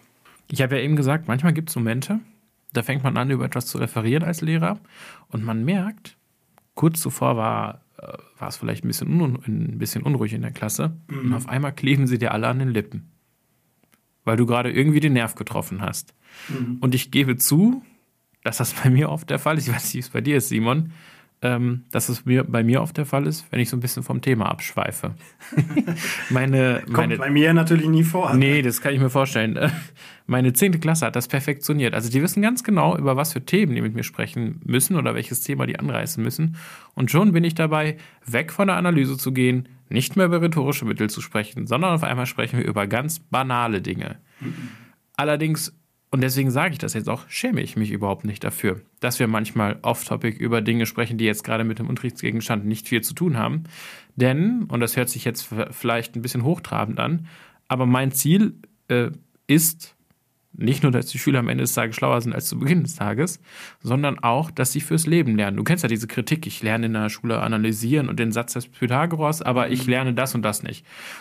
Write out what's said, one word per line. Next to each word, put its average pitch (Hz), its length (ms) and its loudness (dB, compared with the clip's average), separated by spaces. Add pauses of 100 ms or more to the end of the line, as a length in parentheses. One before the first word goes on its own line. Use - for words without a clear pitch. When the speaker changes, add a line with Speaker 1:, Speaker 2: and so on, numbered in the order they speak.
(500)
Speaker 1:
Ich 131 120 -2
habe 131 160 2
ja 120 60 0
eben 151 140 2
gesagt, 147 320 0
manchmal 143 240 2
gibt's 160 240 -4
Momente, 123 420 -2 (540)
da 120 100 0
fängt 131 200 -2
man 123 120 2
an, 123 160 0
über 127 140 0
etwas 127 220 -4
zu - 100 -8
referieren 123 460 0
als 165 180 -2
Lehrer. 165 380 0 (500)
Und 110 160 -6
man 113 180 -2
merkt, 196 540 -4 (580)
kurz 165 240 2
zuvor 127 380 0
war, 110 440 -2 (160)
äh, - 140 -16 (260)
war - 120 -10
es - 80 -12
vielleicht 113 260 -6
ein 117 60 -2
bisschen 151 320 0
un-, 131 260 0
ein 110 320 -4
bisschen - 240 -4
unruhig 110 300 0
in 113 80 -6
der 117 100 -6
Klasse. 143 400 -4 (160)
Speaker 2:
Mhm. 139 120 -8
Speaker 1:
Und 127 140 0
auf 120 140 -4
einmal 135 260 -2
kleben 139 320 2
sie 123 120 2
dir 110 160 0
alle 110 140 0
an 127 120 0
den 131 100 0
Lippen. - 400 -2 (1160)
Weil 113 120 0
du 120 80 4
gerade 120 260 0
irgendwie 147 280 4
den 147 140 4
Nerv 117 220 2
getroffen - 460 -6
hast. - 320 -8 (360)
Speaker 2:
Mhm. 123 320 -4
Speaker 1:
Und 127 120 2
ich - 180 -2
gebe 131 260 2
zu, 220 440 4 (640)
dass 113 140 -2
das - 160 -2
bei - 160 2
mir 143 200 4
oft 151 200 -6
der 143 100 0
Fall 156 180 2
ist. 127 100 -2
Ich 120 60 0
weiß - 120 -4
nicht, - 100 -6
wie 123 40 -4
es 123 100 -10
bei 120 120 -2
dir 139 160 2
ist, 120 120 0
Simon. 120 420 2 (520)
Ähm, 123 460 0
dass - 180 -2
es 120 160 -4
mir, 127 200 4
bei 120 200 0
mir 120 200 4
oft - 140 -6
der 147 100 -2
Fall 143 180 0
ist, 156 240 -6
wenn - 100 -2
ich 120 80 2
so - 80 -4
ein 123 40 -2
bisschen 123 240 -4
vom 127 180 -4
Thema 113 300 2
abschweife. - 640 -6 (400)
<laughs> - 0 - (720)
Meine, 131 560 2
Speaker 2:
Kommt 117 120 0
Speaker 1:
meine 113 200 2
Speaker 2:
bei 135 140 -2
mir 151 220 6
natürlich 165 340 6
nie 160 160 6
vor. 165 320 2
Speaker 1:
Nee, 139 260 6
das 123 200 0
kann 143 120 0
ich 131 60 2
mir 135 100 4
vorstellen. 123 480 2
<laughs> - 680 -4
Meine 127 260 4
zehnte 185 260 4
Klasse 160 260 2
hat 113 100 -2
das 123 120 -2
perfektioniert. 143 640 0
Also 113 180 -2
die 131 100 4
wissen 180 200 0
ganz 247 220 2
genau, 165 340 4
über 135 180 2
was 147 180 -2
für 131 100 -4
Themen 175 320 2
die 117 60 0
mit 110 140 -2
mir 117 80 -4
sprechen - 600 -6
müssen 131 320 0
oder 120 200 0
welches 117 260 -6
Thema 135 240 -2
die 123 140 -4
anreißen 113 440 -4
müssen. 160 340 -2 (360)
Und 131 180 -2
schon 196 200 6
bin 165 120 4
ich 165 120 0
dabei, 156 420 0 (280)
weg 123 260 -2
von 196 160 0
der 180 100 2
Analyse 143 400 2
zu 131 140 -4
gehen, 127 360 2 (220)
nicht 123 260 0
mehr 185 120 4
über 170 140 2
rhetorische 147 440 0
Mittel 107 240 0
zu - 120 -8
sprechen, 113 460 -6
sondern 165 260 2
auf 160 100 2
einmal 127 240 -2
sprechen 120 320 -2
wir - 60 0
über 104 220 -2
ganz 131 320 -2
banale 120 600 0
Dinge. - 360 -6 (220)
Speaker 2:
Mhm. 127 140 -8 (640)
Speaker 1:
Allerdings, 151 580 0 (360)
und 131 100 2
deswegen 131 300 2
sage 156 220 2
ich - 40 -8
das - 160 -4
jetzt 107 160 -4
auch, - 180 -4
schäme - 340 -2
ich 98 140 -6
mich 110 160 0
überhaupt 101 320 -2
nicht 104 200 -6
dafür, 104 380 -2 (200)
dass 123 180 0
wir 123 80 2
manchmal 107 540 0
off-topic 113 600 -2
über 117 200 2
Dinge 117 240 2
sprechen, 117 320 -4
die 113 80 0
jetzt 104 180 0
gerade 113 220 -2
mit 110 140 -4
dem 113 100 -4
Unterrichtsgegenstand 113 760 -4
nicht 107 220 -4
viel 113 140 0
zu - 120 -6
tun 160 240 0
haben. 123 260 -2 (520)
Denn, 165 480 2
und - 160 -2
das 117 160 0
hört 123 140 0
sich - 160 -6
jetzt 117 180 -4
v-, 113 280 -6
vielleicht 117 440 -4
ein 117 60 -6
bisschen 123 220 -4
hochtrabend 113 560 -2
an, 165 280 -2 (400)
aber 127 180 0
mein 127 280 4
Ziel, 185 400 4 (340)
äh, 120 220 2 (380)
ist - 480 2 (580)
nicht 135 300 0
nur, 139 80 6
dass 123 140 0
die - 120 -8
Schüler 135 220 2
am 117 80 0
Ende 131 160 0
des 123 100 -2
Tages 117 220 -2
schlauer 127 240 2
sind 117 160 -4
als 123 120 -4
zu 120 120 -4
Beginn 151 240 2
des - 140 -6
Tages, 110 420 -2 (420)
sondern 135 380 0
auch, 135 320 0
dass - 220 -2
sie 151 80 -2
fürs 160 260 0
Leben 147 300 4
lernen. 101 180 0
Du 104 80 -2
kennst 170 200 2
ja 127 40 2
diese 113 200 -2
Kritik, 156 380 -2
ich - 160 -10
lerne 113 260 0
in 113 60 -2
der 107 160 0
Schule 113 300 -2
analysieren 113 680 0
und - 100 -4
den 113 140 0
Satz 117 200 -2
des 123 140 -6
Pythagoras, 156 720 0
aber 123 280 2
ich 127 160 -2
Speaker 2:
Mhm. 127 60 2
Speaker 1:
lerne 127 220 2
das 127 220 0
und 117 60 -2
das 107 200 0
nicht. - 240 -12 (360)